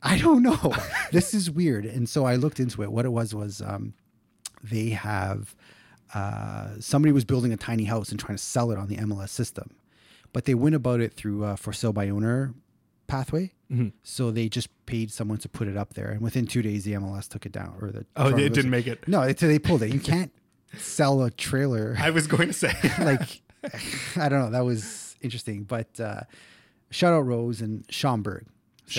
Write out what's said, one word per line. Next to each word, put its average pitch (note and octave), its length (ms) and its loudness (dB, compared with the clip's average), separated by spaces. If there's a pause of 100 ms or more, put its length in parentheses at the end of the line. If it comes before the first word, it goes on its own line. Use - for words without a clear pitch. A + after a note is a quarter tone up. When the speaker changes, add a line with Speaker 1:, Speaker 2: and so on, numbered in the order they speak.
Speaker 1:
"I - 160 4
don't D4+ 240 8
know. B3 320 4 (180)
<laughs> - 200 -4
This F3+ 220 4
is F3+ 180 0
weird." C#3 340 2
And A#2 220 -2
so C#3 180 2
I B2 120 4
looked C#3 220 0
into A#2+ 220 -2
it. G2+ 100 -4
What A#2 140 0
it C3 40 0
was A2+ 260 -2
was, G2+ 260 -6
um, G2+ 320 -8 (680)
they A2 280 -2
have, G2+ 640 -4 (600)
uh, G#2 560 -6 (100)
somebody D3 320 4
was C3+ 140 6
building B2+ 260 2
a G#2+ 60 -2
tiny A2+ 260 -2
house G#2+ 260 -2
and G#2 100 -6
trying G2+ 180 -6
to - 60 -8
sell A#2+ 280 0
it G#2 60 -2
on G2 100 -6
the G2+ 100 -4
M G#2 140 -2
L G2 100 -4
S G2+ 100 -8
system, - 400 -6 (600)
but B2 140 -4
they C3+ 100 2
went D3 200 4
about B2 260 2
it A2+ 120 -2
through G#2 300 -4
a G2+ 140 -2
for G#2 160 -8
sale A2 200 -2
by G2+ 160 0
owner A#2+ 440 0 (540)
pathway. D#3 440 -2 (180)
Speaker 2:
Mm-hmm. A#2+ 200 0 (140)
Speaker 1:
So A#2+ 280 -2
they A2+ 160 0
just A#2 220 -4 (160)
paid A2+ 260 -4
someone A2 280 -4
to - 100 -12
put - 180 -6
it G2 80 -4
up - 180 -6
there, G#2 180 -8
and G#2 100 -4
within A#2 260 0
two B2 140 0
days, G#2 240 -2
the G#2 100 -2
M G2 80 -4
L G2 140 -6
S G2+ 100 -10
took - 180 -12
it F#2+ 60 -10
down, F#2 300 -10
or G2+ 100 -6
the G#2 140 -10 (100)
Speaker 2:
Oh, C#3 140 2
Speaker 1:
Toronto B2+ 80 4
Speaker 2:
it - 20 6
didn't C#3 160 2
Speaker 1:
Listen- C3 160 4
Speaker 2:
make B2 160 0
it. A#2 220 -8
Speaker 1:
No, E3 160 4
they, C3+ 80 2
they D3+ 260 4
pulled D3 240 2
it. A2 100 -2
You C#3 60 2
can't E3 320 0 (220)
<laughs> - 240 -20
sell C#3 440 2
a A#2+ 80 2
trailer. A#2+ 720 0
Speaker 2:
I D#3+ 120 2
was D#3 160 2
going E3+ 200 4
to - 60 -2
say. - 200 0 (140)
Speaker 1:
<laughs> - 120 0
Like, C#3 420 2 (760)
I D3+ 120 2
don't C#3 100 4
know. A#2+ 120 0
That B2 140 2
was A2+ 560 -4
interesting, A2+ 420 -8
but, A2+ 360 -6
uh, G#2 220 -6 (720)
shout F3 220 4
out D#3 80 6
Rose A#2 400 -2
and G#2+ 280 -6
Schaumburg. G#2+ 560 -2 (400)
Is - 20 -20
that - 120 -14